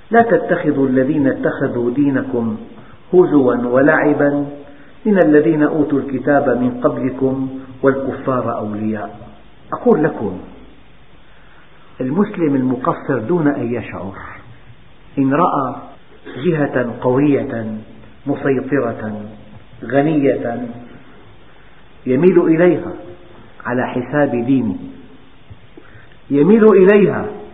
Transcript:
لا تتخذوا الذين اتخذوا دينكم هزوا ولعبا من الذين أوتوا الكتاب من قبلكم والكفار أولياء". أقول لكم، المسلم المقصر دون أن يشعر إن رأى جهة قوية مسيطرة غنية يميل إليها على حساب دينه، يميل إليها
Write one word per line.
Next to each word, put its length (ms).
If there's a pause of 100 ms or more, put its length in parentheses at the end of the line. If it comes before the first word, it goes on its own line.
(100)
لا 120
تتخذوا 680
الذين 380
اتخذوا 640
دينكم 680 (580)
هزوا 400
ولعبا 920 (600)
من 120
الذين 440
أوتوا 360
الكتاب 500
من 360
قبلكم 640 (340)
والكفار 760
أولياء". 600 (540)
أقول 320
لكم، 340 (1600)
المسلم 540
المقصر 640
دون 300
أن 260
يشعر 380 (1040)
إن 160
رأى 420 (680)
جهة 460 (100)
قوية 680 (600)
مسيطرة 960 (640)
غنية 840 (1400)
يميل 340
إليها 520 (720)
على 200
حساب 440
دينه، 460 (1500)
يميل 340
إليها 640 (280)